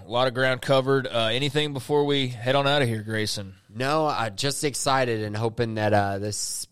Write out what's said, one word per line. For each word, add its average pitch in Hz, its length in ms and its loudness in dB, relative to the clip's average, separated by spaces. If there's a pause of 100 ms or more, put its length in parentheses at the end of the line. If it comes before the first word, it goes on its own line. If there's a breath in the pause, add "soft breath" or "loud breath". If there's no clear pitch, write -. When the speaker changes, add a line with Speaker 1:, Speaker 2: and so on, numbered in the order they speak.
Speaker 1:
a 90 60 -18
lot 120 180 2
of 123 60 -2
ground 131 280 0
covered. 135 460 2
Uh, 113 240 0
anything 147 420 -2
before 147 320 0
we 139 240 2
head 123 260 0
on 139 120 2
out 143 140 4
of 123 60 4
here, 113 160 -2
Grayson? 107 520 -4 (180)
Speaker 2:
No, 143 340 0
uh, 113 220 -2
just 139 360 -4
excited 131 580 0
and 104 140 -4
hoping 113 380 -2
that, 107 180 2
uh, 101 260 2
this - 520 -6